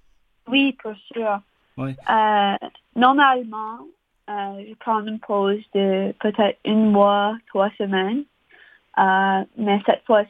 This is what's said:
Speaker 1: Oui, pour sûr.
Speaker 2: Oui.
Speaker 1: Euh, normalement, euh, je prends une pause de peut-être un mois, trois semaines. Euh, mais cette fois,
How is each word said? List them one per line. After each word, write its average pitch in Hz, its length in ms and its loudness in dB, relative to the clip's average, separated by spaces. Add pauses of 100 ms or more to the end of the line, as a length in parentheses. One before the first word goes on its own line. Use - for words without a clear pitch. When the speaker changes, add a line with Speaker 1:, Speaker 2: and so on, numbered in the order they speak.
(480)
Speaker 1:
Oui, 269 340 0
pour 214 120 -10 (180)
sûr. 214 280 -4 (380)
Speaker 2:
Oui. 135 160 -6 (160)
Speaker 1:
Euh, 214 460 2 (380)
normalement, 247 840 2 (500)
euh, 196 400 -8
je 220 60 -20
prends 220 320 -2
une 220 120 -8
pause 202 420 -2 (140)
de 196 460 0
peut-être 208 460 0
un 214 80 0
mois, 202 600 4 (140)
trois 196 300 0
semaines. 196 460 -2 (760)
Euh, 190 460 2 (120)
mais 208 300 0
cette - 180 0
fois, 214 240 2